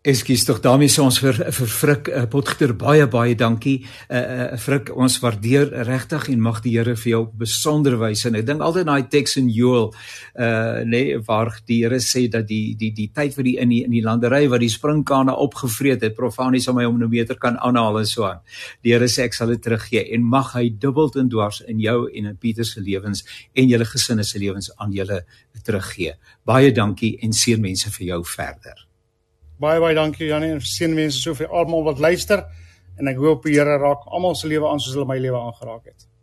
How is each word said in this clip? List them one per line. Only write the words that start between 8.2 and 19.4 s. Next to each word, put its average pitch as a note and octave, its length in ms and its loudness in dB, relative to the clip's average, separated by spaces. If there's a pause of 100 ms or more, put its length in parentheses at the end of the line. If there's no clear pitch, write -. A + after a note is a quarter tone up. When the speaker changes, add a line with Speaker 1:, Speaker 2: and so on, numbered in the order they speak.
Speaker 1:
En A2+ 120 0
ek A2+ 80 -2
dink D3 180 -2
altyd E3+ 240 0
daai C#3 240 0
teks C#3+ 240 2
in C3 160 2
Joël, A#2+ 400 2 (480)
eh, A2+ 480 -2
nê, B2 380 0
waar A2 260 0 (140)
die A#2 160 2
Here A#2+ 180 0
sê B2 300 0
dat A2+ 180 -2
die, A2 320 -4
die, A2 160 -2
die G#2+ 160 -6
tyd D3 220 -4
vir C3+ 100 -4
die, B2+ 140 0
in B2 100 2
die, A#2+ 160 2
in A#2+ 60 -4
die A#2 100 2
landery A#2+ 480 2
wat B2 120 4
die A#2 120 2
sprinkane C3+ 640 2
opgevreet C3 640 0
het, A2 160 -2
Prof - 240 -4
Annie B2+ 200 2
sal B2+ 200 -2
my A#2+ 60 2
om A#2 100 2
'n A2+ 140 0
meter A#2 240 0
kan B2 240 -2
aanhaal A#2 400 2
en G#2+ 80 0
so A2 180 -4
aan. F2+ 160 -6 (420)
Die A#2+ 100 4
Here A#2+ 120 6
sê, B2 200 0
"Ek A#2 100 -4
sal A2+ 140 -2